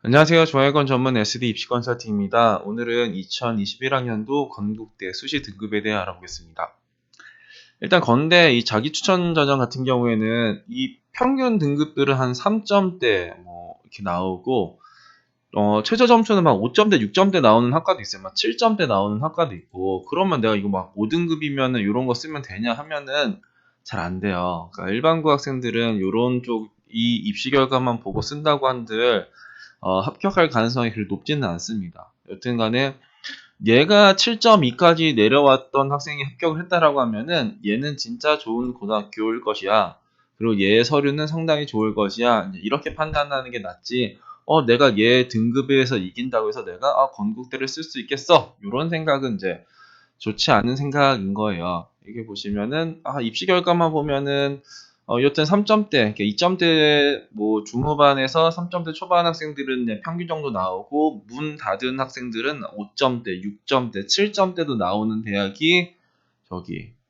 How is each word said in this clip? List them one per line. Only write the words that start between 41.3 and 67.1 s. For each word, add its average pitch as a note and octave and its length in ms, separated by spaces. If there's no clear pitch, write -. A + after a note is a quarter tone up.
좋을 G#2+ 260
것이야. G#2+ 560
이제 F#2 140
이렇게 C#3+ 320
판단하는 C#3+ 560
게 A#2+ 80
낫지, G#2 580
어, D3 200
내가 A#2+ 320
얘 B2 300
등급에서 B2+ 680
이긴다고 A2 500
해서 G#2+ 180
내가, A#2+ 220
아, C3+ 240
건국대를 B2 560
쓸 D#3 160
수 C#3 160
있겠어, C#3 640
요런 C3 260
생각은 C#3 460
이제 F2+ 280
좋지 - 320
않은 A#2+ 280
생각인 C#3 580
거예요. F2+ 520
이게 A2+ 180
보시면은, A2 800
아, C3+ 180
입시 A#2 240
결과만 F3 460
보면은, C#3 680
어, A#2+ 140
여튼 C#3+ 240
삼 G3+ 200
점대, G#3 340
그러니까 G#2 240
이 G#2 120
점대 D#3 920
뭐 G#2+ 340
중후반에서 C#3+ 840
삼 F3 220
점대 E3 200
초반 F3 360
학생들은 C#3+ 560
이제 G#2+ 200
평균 E3+ 240
정도 D#3 220
나오고, G#2 800
문 D3 300
닫은 B2+ 420
학생들은 B2+ 640
오 G#2 200
점대, A2+ 460
육 G#2 260
점대, A2 400
칠 G#3 260
점대도 F3 440
나오는 G#2+ 440
대학이 G#2+ 720
저기 F2+ 440